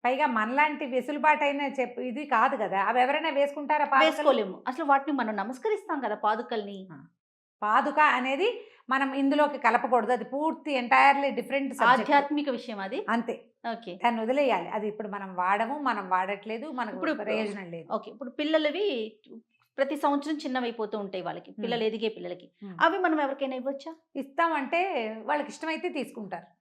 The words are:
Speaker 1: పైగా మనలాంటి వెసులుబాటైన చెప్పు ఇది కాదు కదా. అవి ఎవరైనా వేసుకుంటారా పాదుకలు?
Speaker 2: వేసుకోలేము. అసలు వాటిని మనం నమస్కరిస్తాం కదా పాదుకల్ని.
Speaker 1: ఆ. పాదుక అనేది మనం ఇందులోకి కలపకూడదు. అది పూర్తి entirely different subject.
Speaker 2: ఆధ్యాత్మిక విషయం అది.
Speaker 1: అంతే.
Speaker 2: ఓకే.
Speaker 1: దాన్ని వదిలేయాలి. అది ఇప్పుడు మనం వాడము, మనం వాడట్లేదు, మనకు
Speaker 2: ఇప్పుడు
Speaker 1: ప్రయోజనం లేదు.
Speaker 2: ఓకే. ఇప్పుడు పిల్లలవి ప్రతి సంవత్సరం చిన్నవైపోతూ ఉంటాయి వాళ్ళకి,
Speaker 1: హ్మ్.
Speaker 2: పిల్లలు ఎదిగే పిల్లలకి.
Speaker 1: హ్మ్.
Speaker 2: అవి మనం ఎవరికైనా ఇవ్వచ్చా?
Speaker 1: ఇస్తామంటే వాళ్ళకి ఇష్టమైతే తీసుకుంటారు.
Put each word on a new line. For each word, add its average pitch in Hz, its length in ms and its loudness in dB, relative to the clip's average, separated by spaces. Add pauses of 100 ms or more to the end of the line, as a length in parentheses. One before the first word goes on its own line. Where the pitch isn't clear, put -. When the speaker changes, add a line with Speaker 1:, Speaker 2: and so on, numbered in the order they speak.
Speaker 1:
పైగా 262 200 2
మనలాంటి 277 600 0
వెసులుబాటైన 285 760 2
చెప్పు 262 400 -4
ఇది 254 240 -6
కాదు 262 300 4
కదా. 196 260 0
అవి 233 200 2
ఎవరైనా 302 280 2
వేసుకుంటారా 285 560 0
పాదుకలు? 285 240 6
Speaker 2:
వేసుకోలేము. 262 580 2
అసలు 254 160 -4
వాటిని 277 340 4
మనం 220 180 -2
నమస్కరిస్తాం 285 640 -4
కదా 220 160 -2
పాదుకల్ని. 208 760 -4
Speaker 1:
ఆ. 147 140 -18 (580)
పాదుక 269 360 4
అనేది 277 720 2 (180)
మనం 262 240 0
ఇందులోకి 285 440 2
కలపకూడదు. 233 540 4
అది 233 120 2
పూర్తి 285 580 -2
entirely 277 480 6
different 262 340 -2
subject. - 200 -2
Speaker 2:
ఆధ్యాత్మిక 285 680 4
విషయం 226 300 -6
అది. 214 300 -6
Speaker 1:
అంతే. - 360 -2 (260)
Speaker 2:
ఓకే. 190 320 -10
Speaker 1:
దాన్ని 233 180 0
వదిలేయాలి. 226 480 0
అది 214 180 -4
ఇప్పుడు 208 200 -8
మనం 196 280 -10
వాడము, 208 440 0
మనం 220 300 -2
వాడట్లేదు, 202 640 -2
మనకు 233 240 -6
Speaker 2:
ఇప్పుడు 302 180 -2
Speaker 1:
ప్రయోజనం 208 580 -4
లేదు. 165 220 -8
Speaker 2:
ఓకే. 226 180 -6
ఇప్పుడు 240 180 -12
పిల్లలవి 302 920 -2 (580)
ప్రతి 277 200 0
సంవత్సరం 285 380 0
చిన్నవైపోతూ 233 600 -4
ఉంటాయి 196 260 -6
వాళ్ళకి, 170 280 -10
Speaker 1:
హ్మ్. 208 120 -8
Speaker 2:
పిల్లలు 233 200 -2
ఎదిగే 220 260 0
పిల్లలకి. 175 420 -10 (120)
Speaker 1:
హ్మ్. 190 180 -14
Speaker 2:
అవి 330 160 6
మనం 330 240 2
ఎవరికైనా 269 340 -2
ఇవ్వచ్చా? 277 400 -6 (200)
Speaker 1:
ఇస్తామంటే 294 1000 0 (120)
వాళ్ళకి 285 240 0
ఇష్టమైతే 320 400 -6
తీసుకుంటారు. 202 560 -8 (160)